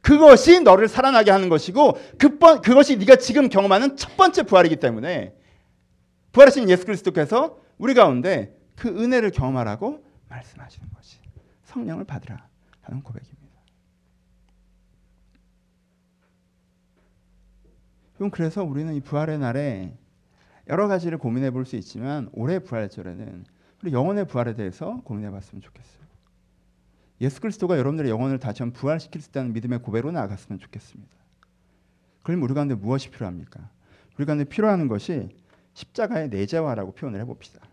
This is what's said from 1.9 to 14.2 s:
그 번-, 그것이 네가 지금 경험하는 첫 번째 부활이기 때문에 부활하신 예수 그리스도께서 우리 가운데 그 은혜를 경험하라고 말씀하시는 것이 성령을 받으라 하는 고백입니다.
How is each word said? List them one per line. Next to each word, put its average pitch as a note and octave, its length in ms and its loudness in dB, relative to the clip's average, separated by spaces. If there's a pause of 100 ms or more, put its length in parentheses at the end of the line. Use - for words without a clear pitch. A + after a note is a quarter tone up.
그 C#4 200 4
번-, D#4+ 220 8
그것이 C#4 360 4
네가 G3+ 200 8
지금 C4 320 0
경험하는 G3+ 480 0
첫 - 200 -14
번째 F4+ 260 4
부활이기 F3 340 4
때문에 A#2 580 -6 (960)
부활하신 C4 360 8
예수 F3+ 160 2
그리스도께서 F#3 760 -4 (200)
우리 B3 160 -2
가운데 D3 600 2 (220)
그 - 120 -8
은혜를 A3 420 -2
경험하라고 C3 760 -6 (240)
말씀하시는 - 680 -20
것이 - 240 -20 (460)
성령을 G3 400 -12
받으라 - 440 -18 (340)
하는 C3+ 200 -16
고백입니다. - 420 -20 (4000)